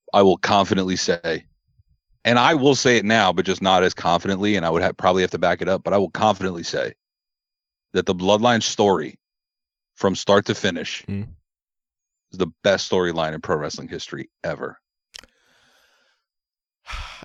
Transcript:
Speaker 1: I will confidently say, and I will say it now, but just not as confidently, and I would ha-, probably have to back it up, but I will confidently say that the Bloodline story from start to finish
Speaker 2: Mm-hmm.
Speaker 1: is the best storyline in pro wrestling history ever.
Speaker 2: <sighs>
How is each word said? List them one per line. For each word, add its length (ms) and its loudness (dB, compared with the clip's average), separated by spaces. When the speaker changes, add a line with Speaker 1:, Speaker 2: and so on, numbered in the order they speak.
Speaker 1:
I 80 4
will 160 6
confidently 580 0
say, 480 -4
and 160 2
I 140 4
will 220 4
say 200 2
it 80 2
now, 300 4
but 120 -2
just 160 -2
not 220 4
as 100 0
confidently, 640 0
and 100 -2
I 40 0
would 120 0
ha-, 120 0
probably 300 2
have 80 -2
to 60 -4
back 240 0
it 60 -4
up, 160 -2
but 100 -4
I 40 2
will 140 0
confidently 520 -2
say 300 -6
that 140 0
the 100 0
Bloodline 480 2
story 560 0
from 200 0
start 300 2
to 100 -2
finish 540 -6
Speaker 2:
Mm-hmm. 200 -8
Speaker 1:
is 60 -14
the 100 -2
best 260 2
storyline 440 0
in 80 -10
pro 160 -2
wrestling 320 -8
history 400 -12
ever. 340 -10
Speaker 2:
<sighs> 120 -12